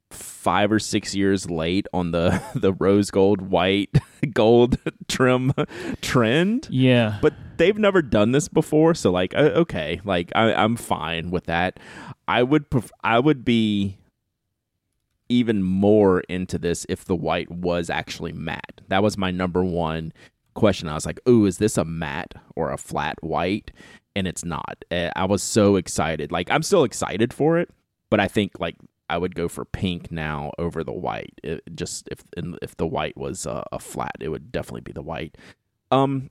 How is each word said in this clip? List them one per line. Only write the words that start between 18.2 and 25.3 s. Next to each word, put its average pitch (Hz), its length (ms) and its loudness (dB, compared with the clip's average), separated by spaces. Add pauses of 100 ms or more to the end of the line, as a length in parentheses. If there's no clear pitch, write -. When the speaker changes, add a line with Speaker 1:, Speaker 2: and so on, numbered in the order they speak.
Speaker 1:
matte. 80 560 -10
That 95 120 2
was 104 160 2
my 95 140 -2
number 90 320 0
one 80 500 -4 (400)
question. 95 340 0
I 76 60 -6
was 76 120 -6
like, 80 220 -8
"Ooh, 117 180 6
is 92 120 0
this 110 200 0
a 90 80 0
matte 82 480 -8 (220)
or 76 160 -4
a 69 60 -6
flat 73 460 -6
white?" 85 480 -4 (440)
And 95 120 -2
it's - 180 -8
not. - 460 -8
Uh, 87 240 -2
I 95 100 0
was 98 180 2